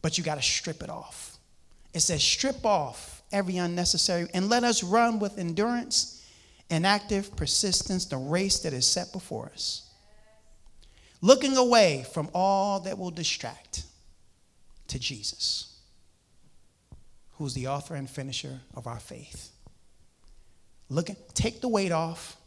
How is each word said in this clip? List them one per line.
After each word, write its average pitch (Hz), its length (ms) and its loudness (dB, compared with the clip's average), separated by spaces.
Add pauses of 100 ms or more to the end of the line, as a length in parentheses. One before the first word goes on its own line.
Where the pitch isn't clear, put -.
But 160 160 -2
you 175 60 -2
gotta 151 180 -4
strip - 400 -2
it 143 80 -10
off. - 480 -14 (560)
It 170 60 -4
says, 156 240 2
"Strip - 420 0
off 147 560 0 (120)
every 185 240 0
unnecessary, 175 760 0
and 185 140 2
let 240 160 4
us 240 180 4
run 220 380 4
with 202 180 -2
endurance 202 840 -2 (460)
and 170 180 4
active 202 480 2
persistence 180 720 0
the 143 100 -6
race 170 440 0
that 156 120 -4
is 127 160 0
set - 240 0
before 110 420 -10
us." - 360 -8 (1300)
Looking 262 380 6
away 208 560 6
from 151 200 -4
all 196 460 2
that 185 180 -6
will 180 140 -6
distract - 720 -6 (1040)
to - 100 -8
Jesus, - 760 -6 (1600)
who's 139 200 -6
the 127 140 -6
author 143 280 -6
and 135 140 -8
finisher 135 520 -10 (140)
of 120 120 -12
our 117 140 -10
faith. - 500 -16 (1400)
Look 151 220 -2
at, - 260 -14
take 233 240 0
the 254 80 -4
weight 196 240 2
off 165 560 -4